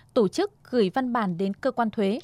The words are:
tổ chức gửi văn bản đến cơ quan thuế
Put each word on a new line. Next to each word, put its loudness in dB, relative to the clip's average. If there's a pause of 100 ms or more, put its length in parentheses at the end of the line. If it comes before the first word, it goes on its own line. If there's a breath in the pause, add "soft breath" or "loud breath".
(140 soft breath)
tổ 4
chức -2 (180)
gửi 2
văn -2
bản -2
đến -2
cơ -4
quan 0
thuế 0